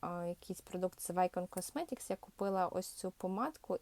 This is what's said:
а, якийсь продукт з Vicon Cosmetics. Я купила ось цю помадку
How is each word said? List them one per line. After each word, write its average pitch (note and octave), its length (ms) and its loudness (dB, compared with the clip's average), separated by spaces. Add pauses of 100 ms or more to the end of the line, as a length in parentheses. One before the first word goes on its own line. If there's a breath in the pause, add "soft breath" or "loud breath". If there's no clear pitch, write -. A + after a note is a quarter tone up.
а, F3 260 -2
якийсь - 340 -4
продукт F3+ 400 -2
з - 100 -4
Vicon F3+ 380 4
Cosmetics. - 640 -4
Я F#3+ 60 0
купила F#3+ 500 2
ось - 220 0
цю - 220 -4
помадку G3 720 0